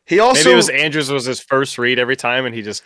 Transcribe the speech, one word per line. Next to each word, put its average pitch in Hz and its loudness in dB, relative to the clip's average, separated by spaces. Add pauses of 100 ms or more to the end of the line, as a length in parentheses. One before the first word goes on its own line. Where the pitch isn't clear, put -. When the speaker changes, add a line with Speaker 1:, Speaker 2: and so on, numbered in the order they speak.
Speaker 1:
he 175 2
also 240 4
Speaker 2:
Maybe - 8
it - 6
was 113 2
Andrews 143 -2
was 139 -4
his 127 -6
first 135 -4
read 123 0
every 123 -2
time, 127 -2
and 117 -8
he 117 -10
just 101 -10